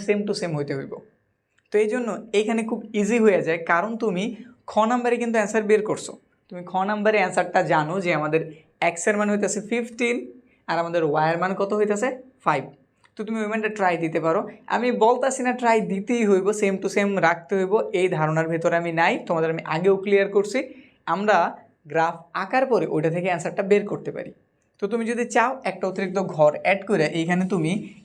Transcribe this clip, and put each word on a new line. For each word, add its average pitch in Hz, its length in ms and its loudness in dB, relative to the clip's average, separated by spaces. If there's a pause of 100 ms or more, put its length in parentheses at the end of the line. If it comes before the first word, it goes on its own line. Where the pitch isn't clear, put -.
same 208 220 0
to 208 140 -2
same 170 160 -4
হইতে 143 200 -4
হইব। 139 160 -10 (800)
তো - 100 -4
এই 214 100 2
জন্য 247 160 -2 (280)
এইখানে 220 320 0
খুব 226 100 -4 (200)
ইজি 202 260 2
হয়ে 180 220 4
যায়, 165 120 -2 (120)
কারণ 185 200 2 (120)
তুমি 190 200 0 (480)
খ - 20 -14 (180)
নাম্বারে 247 300 2
কিন্তু 233 180 -2
অ্যান্সার 214 300 0
বের 208 200 6
করছো। - 220 -6 (380)
তুমি 180 120 -12 (100)
খ - 20 -12 (160)
নাম্বারে 214 320 2
অ্যান্সারটা 185 400 0 (100)
জানো 156 240 2 (100)
যে 175 140 0
আমাদের 151 220 0 (480)
এক্সের 202 300 -2
মান 208 140 2
হইতেছে 208 260 0 (100)
ফিফটিন 240 460 -2 (540)
আর 170 140 0
আমাদের 170 180 0 (100)
ওয়াইয়ের 156 300 2
মান 185 100 -2 (100)
কত 196 180 0
হইতেছে? 208 280 0 (380)
ফাইভ। 147 180 0 (520)
তো - 120 -16
তুমি 226 160 -4
ওই 208 80 -4
মানটা 214 260 -2
ট্রাই 180 260 2
দিতে 160 220 -2
পারো। 165 140 2 (360)
আমি 233 120 0 (180)
বলতাছি 262 420 2
না 247 40 2 (100)
ট্রাই 226 160 4 (140)
দিতেই 226 380 0
হইব, 190 180 4 (140)
same 196 220 2
to 190 120 -2
same 202 160 2 (160)
রাখতে 170 320 0
হইব, 185 140 0 (260)
এই 185 80 2 (100)
ধারণার 156 340 0
ভেতরে 170 300 0
আমি 175 100 -4 (100)
নাই, 190 120 4 (140)
তোমাদের 160 260 0
আমি 165 100 -6 (120)
আগেও 190 280 4
ক্লিয়ার 196 320 4
করছি। 202 240 2 (540)
আমরা 202 220 2 (560)
গ্রাফ 165 240 0 (260)
আঁকার 254 300 0
পরে 175 140 2 (100)
ওইটা 156 200 0
থেকে 180 160 -4
অ্যান্সারটা 175 400 -4
বের 202 200 4
করতে 151 260 -8
পারি। - 160 -12 (460)
তো - 120 -4
তুমি 226 200 -2
যদি 240 120 -2 (120)
চাও 233 160 4 (180)
একটা - 220 -6
অতিরিক্ত 190 260 -4 (180)
ঘর 151 160 6 (140)
অ্যাড 190 140 4 (100)
করে 165 160 2 (140)
এইখানে 180 240 2 (100)
তুমি 165 180 2 (340)